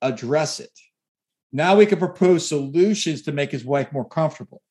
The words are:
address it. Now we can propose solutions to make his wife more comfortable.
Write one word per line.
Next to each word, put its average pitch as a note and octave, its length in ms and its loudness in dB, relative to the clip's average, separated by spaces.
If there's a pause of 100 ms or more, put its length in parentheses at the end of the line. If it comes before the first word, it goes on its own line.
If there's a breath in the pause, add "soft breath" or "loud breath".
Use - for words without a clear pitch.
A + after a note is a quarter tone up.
address C3 580 -2
it. - 120 -20 (800)
Now E3+ 240 2
we G#3 100 8
can G3+ 140 2
propose F3+ 480 2
solutions D#3 760 0
to D#3 100 -8
make C#3+ 200 -4
his B2+ 120 -8
wife C#3 300 -4
more B2+ 160 -6
comfortable. - 600 -6